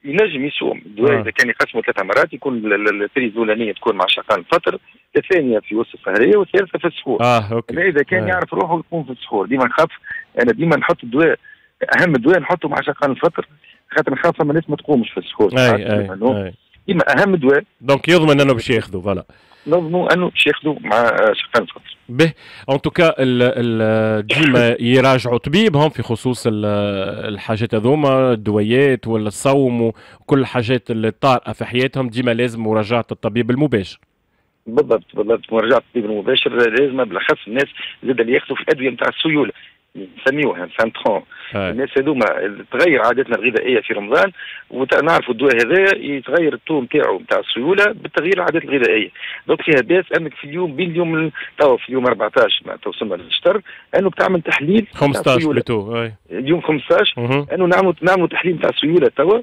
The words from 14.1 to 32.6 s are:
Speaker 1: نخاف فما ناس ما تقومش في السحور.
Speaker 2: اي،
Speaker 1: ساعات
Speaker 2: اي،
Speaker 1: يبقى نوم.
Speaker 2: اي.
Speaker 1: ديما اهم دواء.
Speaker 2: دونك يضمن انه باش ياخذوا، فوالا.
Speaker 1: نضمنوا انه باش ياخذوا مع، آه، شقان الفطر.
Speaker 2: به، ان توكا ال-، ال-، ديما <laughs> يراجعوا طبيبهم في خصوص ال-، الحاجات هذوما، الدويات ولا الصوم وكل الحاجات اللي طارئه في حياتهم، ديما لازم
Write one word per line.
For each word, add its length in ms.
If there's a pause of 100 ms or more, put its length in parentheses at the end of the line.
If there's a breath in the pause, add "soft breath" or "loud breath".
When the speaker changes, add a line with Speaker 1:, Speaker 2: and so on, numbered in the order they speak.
Speaker 1:
نخاف 260
فما 160
ناس 140
ما 80
تقومش 340
في 80
السحور. 340
Speaker 2:
اي، 40
Speaker 1:
ساعات 240
Speaker 2:
اي، 240
Speaker 1:
يبقى 120
نوم. 200
Speaker 2:
اي. 180 (320)
Speaker 1:
ديما 160 (200)
اهم 140
دواء. 280 (160)
Speaker 2:
دونك 280
يضمن 320
انه 140
باش 160
ياخذوا، 320
فوالا. 220 (420 soft breath)
Speaker 1:
نضمنوا 480
انه 160
باش 160
ياخذوا 340
مع، 160
آه، 360
شقان 300
الفطر. 340 (120)
Speaker 2:
به، 240 (380 loud breath)
ان 100
توكا 380
ال-، 240
ال-، 840
ديما 540
<laughs> 140
يراجعوا 440
طبيبهم 500
في 140
خصوص 440
ال-، 180 (640)
الحاجات 460
هذوما، 580
الدويات 720
ولا 220
الصوم 540
وكل 560
الحاجات 520
اللي 200
طارئه 420
في 120
حياتهم، 440
ديما 260
لازم 280